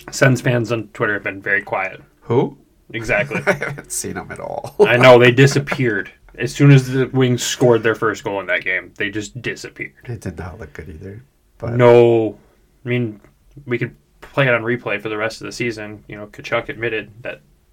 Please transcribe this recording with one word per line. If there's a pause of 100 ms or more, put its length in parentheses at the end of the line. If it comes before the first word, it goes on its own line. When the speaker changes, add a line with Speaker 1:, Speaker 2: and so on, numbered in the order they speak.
(120)
Speaker 1:
Sens
fans
on
Twitter
have
been
very
quiet. (220)
Speaker 2:
Who? (360)
Speaker 1:
Exactly.
Speaker 2:
<laughs>
I
haven't
seen
them
at
all.
Speaker 1:
I
know,
they
disappeared. (260)
As
soon
as
the
Wings
scored
their
first
goal
in
that
game,
they
just
disappeared. (120)
Speaker 2:
It
did
not
look
good
either. (360)
But
Speaker 1:
No. (460)
I
mean, (460)
we
could (280)
play
it
on
replay
for
the
rest
of
the
season.
You
know,
Tkachuk
admitted (120)
that (300)